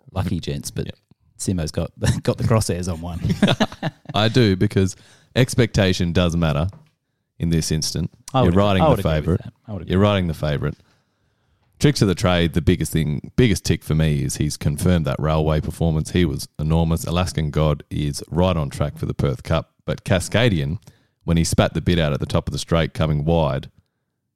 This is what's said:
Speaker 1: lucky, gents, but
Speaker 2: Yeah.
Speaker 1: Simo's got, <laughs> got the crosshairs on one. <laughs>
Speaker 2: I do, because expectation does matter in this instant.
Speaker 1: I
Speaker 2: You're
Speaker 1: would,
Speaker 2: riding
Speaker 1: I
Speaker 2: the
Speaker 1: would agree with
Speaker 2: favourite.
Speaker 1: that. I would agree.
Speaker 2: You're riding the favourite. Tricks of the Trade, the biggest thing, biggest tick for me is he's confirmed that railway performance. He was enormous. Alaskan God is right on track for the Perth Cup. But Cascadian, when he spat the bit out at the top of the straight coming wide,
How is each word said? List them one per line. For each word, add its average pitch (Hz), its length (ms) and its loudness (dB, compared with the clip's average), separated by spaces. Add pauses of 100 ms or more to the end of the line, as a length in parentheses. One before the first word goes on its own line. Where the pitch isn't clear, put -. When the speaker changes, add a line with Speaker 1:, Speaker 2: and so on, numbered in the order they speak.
(120)
Speaker 1:
lucky, 87 280 -4
gents, 71 300 -8
but - 160 -6
Speaker 2:
Yeah. - 60 -10 (460)
Speaker 1:
Simo's 87 320 -4
got, - 280 -4
<laughs> - 240 0
got 117 140 -2
the - 80 -4
crosshairs 92 480 0
on 80 80 -10
one. 85 200 -8 (840)
<laughs> - 120 -10
Speaker 2:
I 110 140 2
do, 113 280 4
because 95 380 2 (400)
expectation 98 800 2
does 85 240 2
matter 80 320 0 (720)
in 85 100 -2
this 82 240 0
instant. - 380 -4 (240)
Speaker 1:
I 131 60 2
Speaker 2:
You're 123 60 4
Speaker 1:
would, 87 100 4
Speaker 2:
riding 98 260 4
Speaker 1:
I 160 40 4
Speaker 2:
the 151 40 6
Speaker 1:
would 117 80 2
agree 87 120 0
with 78 100 2
Speaker 2:
favourite. 82 240 0
Speaker 1:
that. - 80 -16 (140)
I 113 60 -12
would 90 100 -8
agree. 80 100 -6
Speaker 2:
You're 92 100 4
riding 101 240 2
the 80 80 -2
favourite. 73 400 -4 (1040)
Tricks - 240 2
of 110 60 6
the 90 60 2
Trade, 87 380 2
the 87 80 0
biggest 80 320 0
thing, 76 440 -2
biggest 110 280 2
tick - 180 0
for - 120 -2
me 78 280 2
is - 140 -4
he's 76 220 -2
confirmed 80 480 0
that 69 120 -4
railway 78 440 0
performance. 78 480 -2
He 90 160 2
was 71 200 -6 (120)
enormous. 82 480 0
Alaskan 80 440 -2
God 76 380 0
is 73 400 -4
right 90 260 2
on 76 140 -2
track 73 300 -6
for - 80 -6
the - 80 -4
Perth 69 280 -2
Cup. - 300 -4 (140)
But - 180 -8
Cascadian, 90 760 0 (460)
when 82 140 2
he 82 60 4
spat - 280 0
the 82 80 -4
bit 87 180 2
out 76 140 2
at 67 80 -4
the - 60 -6
top - 220 -2
of - 40 -10
the 71 60 -4
straight 80 340 0
coming 76 320 0
wide, 76 460 0 (640)